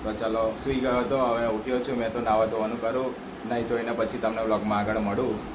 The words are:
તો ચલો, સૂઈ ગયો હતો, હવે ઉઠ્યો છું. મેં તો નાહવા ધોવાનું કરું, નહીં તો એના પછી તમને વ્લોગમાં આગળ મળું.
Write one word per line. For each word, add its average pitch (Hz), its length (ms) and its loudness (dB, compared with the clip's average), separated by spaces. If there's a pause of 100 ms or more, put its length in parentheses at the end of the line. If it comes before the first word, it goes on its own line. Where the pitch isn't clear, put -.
તો 110 100 -2
ચલો, 110 400 0 (100)
સૂઈ 135 120 0
ગયો 127 240 2
હતો, 131 260 2
હવે 117 220 2
ઉઠ્યો 113 320 0
છું. 123 180 -2
મેં 113 160 -2
તો 120 60 -2
નાહવા 110 260 4
ધોવાનું 110 360 -2
કરું, 127 340 0 (340)
નહીં 117 180 0
તો 120 100 0
એના 117 160 -2
પછી 113 240 -2
તમને 110 240 0
વ્લોગમાં 104 380 2
આગળ 107 200 0
મળું. 104 400 0 (160)